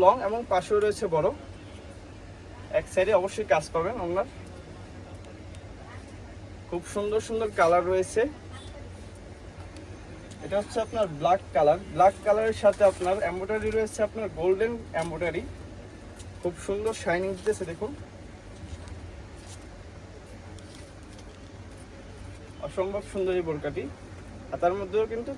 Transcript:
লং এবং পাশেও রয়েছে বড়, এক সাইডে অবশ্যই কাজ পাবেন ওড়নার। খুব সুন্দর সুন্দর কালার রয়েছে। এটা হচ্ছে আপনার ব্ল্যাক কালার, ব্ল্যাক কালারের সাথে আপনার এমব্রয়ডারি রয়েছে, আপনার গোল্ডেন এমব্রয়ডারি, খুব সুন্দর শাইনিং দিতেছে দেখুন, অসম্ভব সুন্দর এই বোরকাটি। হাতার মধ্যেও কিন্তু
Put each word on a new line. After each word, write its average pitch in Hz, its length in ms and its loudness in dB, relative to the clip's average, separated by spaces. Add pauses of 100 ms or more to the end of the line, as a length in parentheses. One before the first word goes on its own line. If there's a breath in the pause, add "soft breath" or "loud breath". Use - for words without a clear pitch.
লং 185 100 12 (140)
এবং 226 120 2 (120)
পাশেও 185 280 4
রয়েছে 208 240 2 (120)
বড়, 160 120 6 (1500)
এক 165 140 2
সাইডে 190 280 4
অবশ্যই 196 320 -2
কাজ 156 120 6 (100)
পাবেন 170 200 0 (100)
ওড়নার। 190 240 0 (2500)
খুব 175 140 -4 (120)
সুন্দর 208 340 0
সুন্দর 220 200 0 (100)
কালার 175 340 8
রয়েছে। 185 300 4 (2250)
এটা - 160 -2
হচ্ছে - 260 -2
আপনার 220 200 2 (120)
ব্ল্যাক 156 240 6 (120)
কালার, 160 240 8 (160)
ব্ল্যাক 180 200 10 (120)
কালারের 220 360 4
সাথে 202 280 6
আপনার 185 260 2 (140)
এমব্রয়ডারি 208 420 0
রয়েছে, 220 260 0 (100)
আপনার 220 180 -4 (120)
গোল্ডেন 190 340 4 (280)
এমব্রয়ডারি, 165 420 -2 (1000)
খুব 175 140 -2 (120)
সুন্দর 208 360 0
শাইনিং 185 360 2
দিতেছে 208 320 0
দেখুন, 196 200 -4 (4000)
অসম্ভব 196 360 -2 (100)
সুন্দর 185 280 0
এই 170 80 0
বোরকাটি। 147 340 -4 (680)
হাতার 175 280 4
মধ্যেও 202 340 2
কিন্তু 240 260 -4